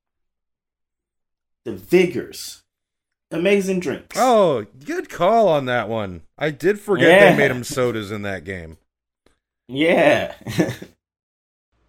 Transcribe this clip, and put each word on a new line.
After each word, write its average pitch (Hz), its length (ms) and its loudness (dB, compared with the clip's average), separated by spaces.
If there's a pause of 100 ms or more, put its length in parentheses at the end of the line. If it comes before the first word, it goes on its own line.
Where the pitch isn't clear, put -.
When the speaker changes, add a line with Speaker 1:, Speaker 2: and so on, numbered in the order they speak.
(1700)
Speaker 1:
The 117 80 -8
Vigors. - 920 -4 (680)
Amazing 190 500 0
drinks. 131 360 -8
Speaker 2:
Oh, 196 480 2 (200)
good 349 240 -8
call 214 400 2
on 147 160 0
that 120 240 -2
one. 101 320 -6 (160)
I 151 140 -4
did 190 280 -2
forget 185 400 4
they 202 120 8
Speaker 1:
Yeah. - 40 2
Speaker 2:
made 139 160 2
'em 123 120 -6
sodas 110 480 -4
in 107 120 -10
that 95 200 -8
game. 82 340 -14 (920)
Speaker 1:
Yeah. 143 680 0 (100)
<laughs> 131 280 -2 (1160)